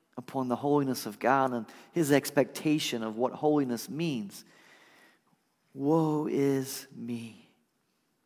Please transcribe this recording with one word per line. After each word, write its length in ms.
upon 320
the 80
holiness 500
of 140
God 320
and 140
his 220
expectation 920
of 140
what 160
holiness 560
means, 560
woe 580
is 640
me. 540